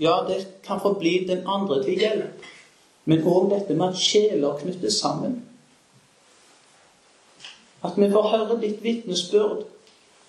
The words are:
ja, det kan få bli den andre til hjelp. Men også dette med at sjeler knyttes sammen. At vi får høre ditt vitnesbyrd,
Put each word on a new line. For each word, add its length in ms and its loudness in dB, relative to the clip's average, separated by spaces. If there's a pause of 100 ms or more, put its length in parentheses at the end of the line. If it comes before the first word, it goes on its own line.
ja, 240 2
det 400 -6
kan 160 -6
få 160 2
bli 320 0
den 160 -2
andre 400 0
til 160 0
hjelp. 460 -2 (580)
Men 200 2
også 300 4
dette 200 -2
med 140 0
at 80 -6
sjeler 640 2
knyttes 400 -4
sammen. 400 -4 (2500)
At 120 -8
vi 160 4
får 160 4
høre 320 0
ditt 240 -4
vitnesbyrd, 800 0 (640)